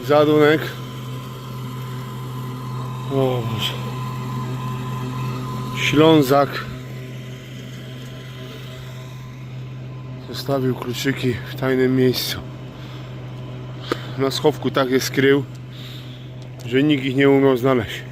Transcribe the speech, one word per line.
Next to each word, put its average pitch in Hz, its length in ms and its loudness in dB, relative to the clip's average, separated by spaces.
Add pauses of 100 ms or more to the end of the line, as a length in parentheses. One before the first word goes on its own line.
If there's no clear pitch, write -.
w - 20 -8
załadunek. 151 540 8 (2500)
O 131 300 4 (120)
Boże. 110 180 -2 (2000)
Ślązak 143 880 6 (3750)
zostawił 127 420 0
kluczyki 127 600 0 (180)
w - 20 -10
tajnym 131 420 4
miejscu. 127 420 4 (1800)
Na 135 120 2
schowku 135 400 2
tak 131 200 2
je 131 100 4
skrył, 139 440 4 (1200)
że 123 160 4
nikt 147 220 4
ich 131 120 0
nie 139 140 8
umiał 135 260 8
znaleźć. 123 560 2